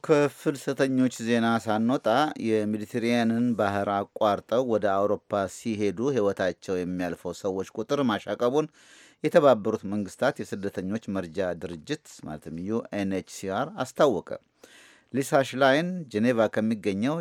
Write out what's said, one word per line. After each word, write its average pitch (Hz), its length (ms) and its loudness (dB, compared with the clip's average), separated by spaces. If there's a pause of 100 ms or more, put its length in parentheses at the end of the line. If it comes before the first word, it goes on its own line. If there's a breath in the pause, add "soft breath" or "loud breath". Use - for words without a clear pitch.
ከፍልሰተኞች 135 1160 0
ዜና 117 280 2 (120)
ሳንወጣ 113 480 0 (360)
የሜዲትሬኒያንን 113 1080 0
ባህር 101 380 0
አቋርጠው 101 760 0
ወደ 107 240 0
አውሮፓ 101 420 0 (180)
ሲሄዱ 101 500 -4 (100)
ሕይወታቸው 98 680 0
የሚያልፈው 90 600 -4
ሰዎች 95 340 -4
ቁጥር 139 320 -4
ማሻቀቡን 120 640 0 (560 loud breath)
የተባበሩት 120 640 4
መንግስታት 104 520 -2
የስደተኞች 101 680 -6
መርጃ 90 320 -6 (140)
ድርጅት 85 540 -10 (140)
ማለትም 76 380 -12
ዩ 104 200 -4 (120)
ኤን 98 220 -4
ኤች 92 180 -6
ሲ - 200 -10
አር 117 160 -2 (120)
አስታወቀ። 131 500 0 (840 loud breath)
ሊሳ 139 300 2
ሽላይን 135 460 2 (180)
ጄኔቫ 113 400 2
ከሚገኘው 107 720 0